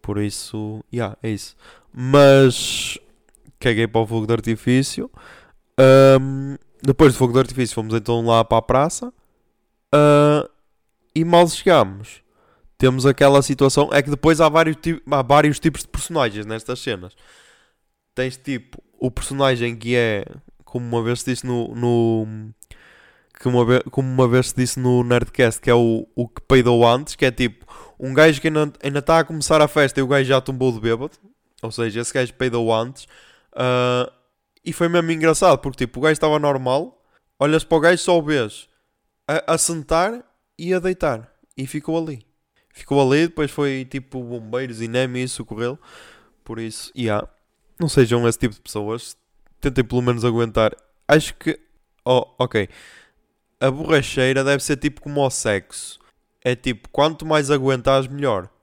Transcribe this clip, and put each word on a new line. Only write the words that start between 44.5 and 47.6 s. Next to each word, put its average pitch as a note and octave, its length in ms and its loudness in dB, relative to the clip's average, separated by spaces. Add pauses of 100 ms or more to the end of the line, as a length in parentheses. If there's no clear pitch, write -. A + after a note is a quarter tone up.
e A2+ 60 -8
nemi B2 360 -4
e B2+ 40 -6
socorrê-lo. A#2+ 500 -10 (640)
Por A2+ 160 -14
isso, A2+ 380 -14
yeah. A2 300 -4 (520)